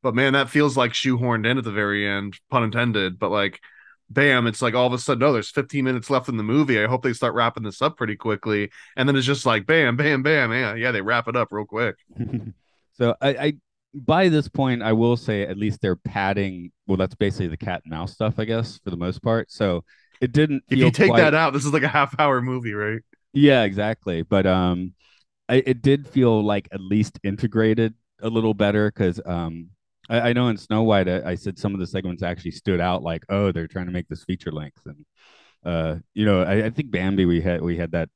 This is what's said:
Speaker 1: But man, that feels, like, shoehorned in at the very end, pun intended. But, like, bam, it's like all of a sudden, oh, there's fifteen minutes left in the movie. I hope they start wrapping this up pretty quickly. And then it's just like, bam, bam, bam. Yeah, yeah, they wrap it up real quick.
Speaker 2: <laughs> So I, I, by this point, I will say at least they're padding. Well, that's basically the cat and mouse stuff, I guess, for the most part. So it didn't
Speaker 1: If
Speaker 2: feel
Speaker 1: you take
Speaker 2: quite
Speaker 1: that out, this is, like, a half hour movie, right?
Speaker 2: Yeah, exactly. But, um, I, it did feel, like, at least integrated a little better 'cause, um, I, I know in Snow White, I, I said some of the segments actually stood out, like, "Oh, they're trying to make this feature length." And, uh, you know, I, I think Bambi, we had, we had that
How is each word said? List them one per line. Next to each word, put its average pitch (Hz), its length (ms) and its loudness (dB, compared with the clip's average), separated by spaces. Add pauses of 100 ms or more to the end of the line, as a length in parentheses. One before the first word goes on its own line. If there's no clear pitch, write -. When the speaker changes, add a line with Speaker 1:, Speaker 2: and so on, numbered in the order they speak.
Speaker 1:
But 127 120 0
man, 135 200 2
that 135 160 0
feels, 147 260 2
like, 120 160 2
shoehorned 120 580 0
in 131 80 0
at 113 60 -6
the 110 80 -6
very 101 340 -2
end, 101 320 -6 (100)
pun 123 140 0
intended. 110 560 -2
But, 98 120 -2
like, 101 300 -2 (480)
bam, 131 380 2
it's 113 160 -4
like 117 120 0
all 127 120 4
of 123 60 2
a 123 60 -4
sudden, 120 240 -2
oh, 131 100 4
there's 110 180 -2
fifteen 139 340 -4
minutes 127 260 -2
left 127 180 0
in 120 80 -4
the 107 80 -4
movie. 127 360 2
I 107 60 2
hope 127 160 -2
they 127 100 -2
start 113 220 -2
wrapping 117 300 -2
this 104 180 -8
up 156 140 -2
pretty 110 180 -4
quickly. 104 560 -4 (260)
And 131 120 0
then 139 80 2
it's 127 100 0
just 135 200 -2
like, 110 200 0
bam, 147 300 2
bam, 147 260 0
bam. 139 300 2
Yeah, 117 220 -2
yeah, 120 180 -2
they 107 80 -2
wrap 117 260 -2
it 117 80 -6
up 120 160 0
real 107 140 -6
quick. 110 320 -4 (200)
Speaker 2:
<laughs> 110 380 -8 (380)
So 117 280 0
I, 135 80 0
I, 139 240 0 (420)
by 156 340 2
this 151 200 2
point, 127 340 -2
I 110 100 2
will 117 240 4
say 107 260 -2
at 95 160 -6
least 107 240 -2
they're 92 140 0
padding. 98 760 -4 (140)
Well, 95 120 0
that's 92 160 0
basically 98 340 -2
the 80 80 -8
cat - 280 -8
and 80 60 -16
mouse 80 220 -8
stuff, 107 260 -2
I 110 60 -4
guess, 113 400 -4
for 95 60 -8
the 87 60 -6
most 87 260 -6
part. 113 280 -2
So 90 340 -2 (360)
it 127 120 -2
didn't 147 360 2
Speaker 1:
If 135 100 2
Speaker 2:
feel 147 80 6
Speaker 1:
you 165 60 8
take - 180 6
Speaker 2:
quite - 100 6
Speaker 1:
that 151 140 6
out, 156 180 2
this 139 120 -2
is, 147 80 0
like, 147 100 2
a 135 60 0
half 139 320 0
hour 135 200 4
movie, 123 340 -4
right? 107 260 -4 (320)
Speaker 2:
Yeah, 139 320 6
exactly. 98 580 -2
But, 95 240 2
um, 92 480 0 (540)
I, 123 80 2 (100)
it 123 160 -2
did 139 240 2
feel, 113 380 4
like, 104 260 -2
at 98 100 -12
least 101 440 0
integrated 110 680 0 (280)
a 110 60 -4
little 110 260 0
better 104 360 2
'cause, 95 360 -2
um, 85 440 -6 (380)
I, 120 220 0
I - 20 2
know 123 160 2
in 107 80 0
Snow 107 280 0
White, 98 240 4
I, 90 240 -2
I - 20 -2
said - 240 -8
some 101 160 -4
of 95 60 -6
the 87 60 -6
segments 92 360 -6
actually 87 300 -8
stood 90 280 -2
out, 90 220 -2
like, 82 260 -6
"Oh, 98 220 0
they're 82 160 -6
trying 90 200 -8
to 90 60 -10
make 90 160 -6
this - 140 -12
feature 87 300 -8
length." 76 340 -12
And, 76 180 -20 (600)
uh, 82 320 -2 (180)
you 107 100 0
know, 98 180 4
I, 101 240 2
I 110 40 -2
think 131 220 -6
Bambi, 92 340 2
we 85 140 2
had, 87 200 -2
we 85 160 -4
had 85 140 -4
that 82 260 -4